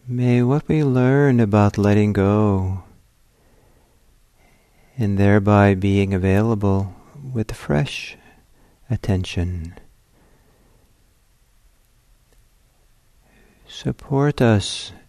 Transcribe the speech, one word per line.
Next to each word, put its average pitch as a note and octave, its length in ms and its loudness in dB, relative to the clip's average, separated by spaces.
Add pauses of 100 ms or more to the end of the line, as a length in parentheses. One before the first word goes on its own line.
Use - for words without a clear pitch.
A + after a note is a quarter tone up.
may B2 340 0
what C3+ 240 0
we D#3 160 0
learn C3 560 2
about G#2 400 2
letting G#2 340 2
go G2 720 0 (2250)
and G2+ 200 -2
thereby G2+ 600 4
being G2 360 0
available G2 840 0 (360)
with A2 200 -6
fresh - 640 -6 (760)
attention F2+ 880 -6 (4000)
support C#3 760 -4
us - 480 0 (180)